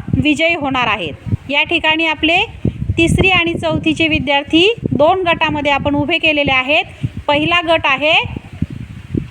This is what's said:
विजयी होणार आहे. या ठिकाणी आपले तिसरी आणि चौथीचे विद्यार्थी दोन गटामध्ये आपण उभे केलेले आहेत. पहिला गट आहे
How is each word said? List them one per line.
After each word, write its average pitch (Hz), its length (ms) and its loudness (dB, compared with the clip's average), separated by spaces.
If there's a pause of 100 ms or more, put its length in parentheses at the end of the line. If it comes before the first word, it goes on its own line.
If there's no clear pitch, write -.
(240)
विजयी 311 320 2
होणार 269 320 -2
आहे. 196 240 -4 (380)
या 285 140 0
ठिकाणी 320 420 0
आपले 320 400 0 (520)
तिसरी 349 320 4
आणि 339 240 2
चौथीचे 320 540 0
विद्यार्थी 294 680 2 (180)
दोन 339 300 4
गटामध्ये 311 500 0
आपण 285 240 0
उभे 294 220 0
केलेले 294 340 0
आहेत. 269 320 2 (440)
पहिला 311 400 2
गट 320 180 2
आहे 302 380 2 (1080)